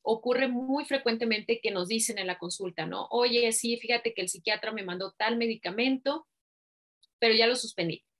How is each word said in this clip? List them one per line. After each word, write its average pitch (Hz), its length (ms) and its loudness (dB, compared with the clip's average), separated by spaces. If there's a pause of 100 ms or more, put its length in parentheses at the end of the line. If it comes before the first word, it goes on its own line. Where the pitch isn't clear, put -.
Ocurre 247 460 2
muy 262 380 -2
frecuentemente 233 760 0
que 214 100 -2
nos 180 160 -2
dicen 220 320 0
en 185 80 -4
la 180 100 -4
consulta, 175 480 -6
¿no? 180 260 -6
"Oye, 240 400 4
sí, 233 260 0
fíjate 233 360 -2
que 190 80 -6
el 185 80 -4
psiquiatra 214 420 -4
me 214 120 -6
mandó 185 340 -8
tal 226 200 0
medicamento, 233 880 -2 (920)
pero 226 140 6
ya 226 140 6
lo 247 80 4
suspendí". 190 500 -4 (140)